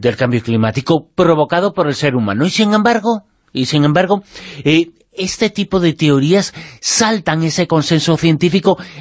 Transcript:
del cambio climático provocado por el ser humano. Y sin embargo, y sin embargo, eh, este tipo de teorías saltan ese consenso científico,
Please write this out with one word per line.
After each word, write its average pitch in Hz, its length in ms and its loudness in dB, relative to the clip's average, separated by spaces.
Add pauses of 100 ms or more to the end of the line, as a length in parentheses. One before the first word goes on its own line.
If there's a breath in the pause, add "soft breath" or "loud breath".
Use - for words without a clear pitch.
del 110 160 0
cambio 120 260 0
climático 117 720 0
provocado 170 600 2
por 175 120 0
el 143 80 -2
ser 139 220 -2
humano. 110 300 0
Y 185 40 -2
sin 208 220 0
embargo, 214 520 0 (280)
y 131 140 -2
sin 147 180 0
embargo, 185 380 2 (420 loud breath)
eh, 160 260 2 (220)
este 190 360 -4
tipo 196 320 -4
de 170 140 0
teorías 151 580 0 (280 loud breath)
saltan 175 640 -2
ese 160 220 -2
consenso 160 500 0
científico, 170 600 2 (240 loud breath)